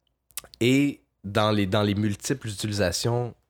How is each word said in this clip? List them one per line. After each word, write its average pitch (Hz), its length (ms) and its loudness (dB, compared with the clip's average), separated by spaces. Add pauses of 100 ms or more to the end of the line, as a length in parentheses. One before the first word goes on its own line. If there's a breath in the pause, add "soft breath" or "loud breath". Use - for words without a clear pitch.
(600)
Et 135 420 2 (220)
dans 107 280 0
les, 104 140 2
dans 104 180 2
les 104 120 2
multiples 107 520 -4
utilisations, 107 840 -2 (160)